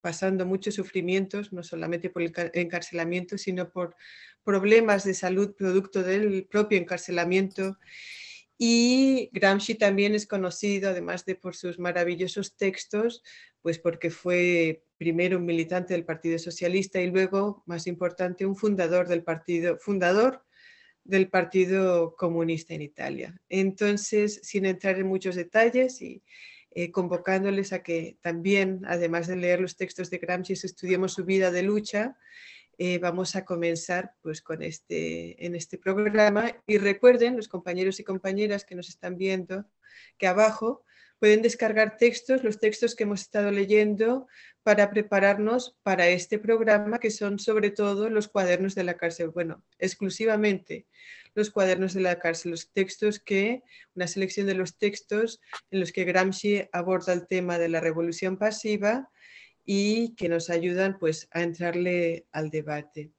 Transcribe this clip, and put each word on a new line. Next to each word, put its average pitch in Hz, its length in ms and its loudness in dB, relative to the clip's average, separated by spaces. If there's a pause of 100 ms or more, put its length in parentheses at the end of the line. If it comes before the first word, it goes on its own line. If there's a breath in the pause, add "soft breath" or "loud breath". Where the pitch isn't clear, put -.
pasando 185 460 -2
muchos 190 280 -2
sufrimientos, 190 760 -4
no 175 100 -10
solamente 170 480 -6
por 175 120 -4
el 170 100 -4
ca-, 175 220 -4
encarcelamiento, 175 840 -4
sino 180 320 -4
por 175 240 -6 (480 loud breath)
problemas 202 640 4
de 190 100 0
salud 190 400 0
producto 190 480 0
del 190 480 0
propio 208 280 4
encarcelamiento. 185 1000 -2 (800 loud breath)
Y 247 720 4
Gramsci 202 440 2
también 202 400 2
es 208 100 -4
conocido, 196 640 -2
además 175 340 -6
de 185 120 -4
por 180 180 -12
sus 175 240 -10
maravillosos 175 760 -4
textos, 208 680 -2 (400 loud breath)
pues 165 160 -4
porque 165 320 -2
fue 175 720 0 (160)
primero 170 400 0
un 175 80 -4
militante 175 480 -2
del 170 100 -4
Partido 165 360 -4
Socialista 180 600 -2
y 180 120 -2
luego, 196 540 0
más 170 200 -8
importante, 180 580 -4
un 196 120 -2
fundador 180 500 2
del 170 160 0
partido, 170 560 -2
fundador 202 680 2 (580 soft breath)
del 190 260 2
Partido 180 840 2
Comunista 165 600 -2
en 151 80 -10
Italia. 143 680 -10
Entonces, 208 960 0
sin 196 240 -2
entrar 190 320 0
en 190 80 -2
muchos 190 280 -2
detalles 233 680 2
y, - 200 -14 (500 loud breath)
eh, 175 200 -6
convocándoles 190 800 -2
a 180 100 -6
que 165 380 -6
también, 185 680 0
además 170 400 0
de 185 100 -4
leer 175 240 2
los 180 160 -4
textos 180 340 -8
de 180 80 -8
Gramsci, 180 340 -6
estudiemos 185 640 -2
su 185 100 -6
vida 190 260 2
de 180 120 0
lucha, 208 560 -2 (600 loud breath)
eh, 180 200 -2
vamos 175 360 -2
a 190 100 -4
comenzar, 170 800 -4
pues, 156 180 -8
con 160 220 -10
este, 160 840 -8
en 175 120 -6
este 170 220 -12
programa. 208 760 2 (120)
Y 208 120 4
recuerden, 233 580 6
los 214 120 -8
compañeros 185 500 -4
y 208 60 -14
compañeras 202 600 -2
que 185 100 -18
nos 175 140 -12
están 180 280 -12
viendo, 190 480 -4 (520 loud breath)
que 196 100 -2
abajo 214 580 2 (340 soft breath)
pueden 214 240 8
descargar 220 560 2
textos, 247 440 4
los 214 160 -2
textos 226 360 0
que - 80 -4
hemos 208 180 -2
estado 202 300 -2
leyendo 208 760 2 (360 loud breath)
para 208 280 6
prepararnos 208 920 2
para 180 260 4
este 180 300 0
programa, 220 600 2
que 226 120 -2
son 202 280 -4
sobre 214 320 0
todo 202 380 -2
los 208 200 -2
cuadernos 190 460 0
de 190 100 -2
la 175 120 -4
cárcel, 170 320 -4
bueno, 165 340 -6 (160)
exclusivamente 202 1080 -2 (480 loud breath)
los 208 160 0
cuadernos 185 420 2
de 190 80 -4
la 180 180 0
cárcel, 170 340 -4
los - 200 -12
textos 208 480 -2
que, 214 420 0 (320 loud breath)
una 180 120 -4
selección 196 400 -2
de 196 80 0
los 185 240 -4
textos 214 640 -2 (280 loud breath)
en 190 100 0
los 165 120 -4
que 185 120 -2
Gramsci 190 680 0
aborda 180 400 -2
el 175 140 -2
tema 180 320 -2
de 170 100 0
la 165 120 0
revolución 170 580 -2
pasiva 214 720 -2 (540 loud breath)
y 214 520 0
que 175 140 -2
nos 170 180 -2
ayudan, 180 500 0
pues, 160 340 -2
a 170 100 -2
entrarle 175 920 -2
al 156 180 -6
debate. 151 680 -8